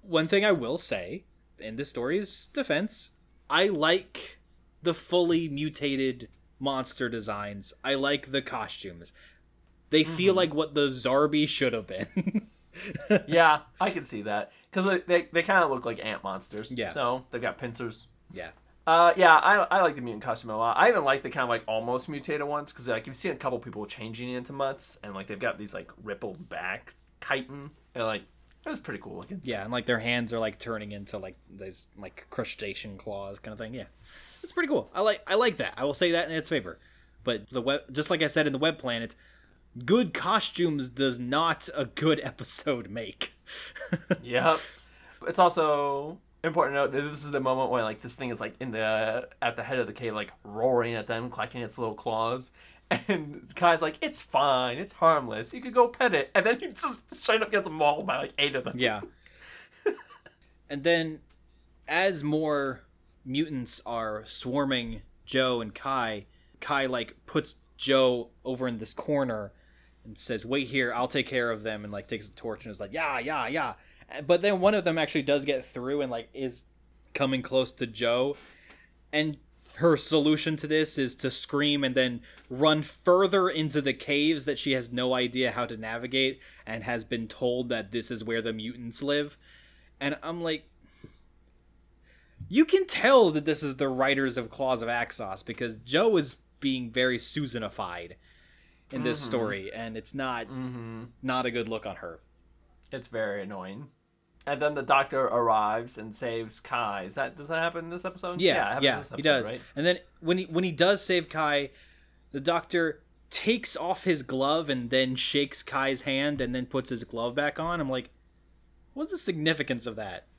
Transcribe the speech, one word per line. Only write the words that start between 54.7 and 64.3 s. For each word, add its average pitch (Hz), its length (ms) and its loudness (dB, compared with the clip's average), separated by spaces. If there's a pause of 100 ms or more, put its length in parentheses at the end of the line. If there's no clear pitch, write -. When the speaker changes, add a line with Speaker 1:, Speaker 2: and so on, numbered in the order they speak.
Speaker 2:
it's 180 160 -10
harmless, 127 580 2
you 254 80 -10
could 247 140 -10
go 240 140 8
pet 240 260 2
it." 139 200 2
And - 120 6
then 247 140 4
he 370 80 -6
just - 460 -4
straight 220 280 2
up 214 80 -2
gets 202 180 2
mauled 156 380 2
by, 127 120 0
like, 143 200 -6
eight 143 180 2
of 127 80 -2
them. - 140 -6
Speaker 1:
Yeah. 110 220 2 (840)
<laughs> - 80 2 (800)
And 143 140 -8
then, 160 360 2 (640)
as 175 360 2
more 147 600 0 (420)
mutants 135 600 -2
are 110 400 -4
swarming 123 760 -2 (220)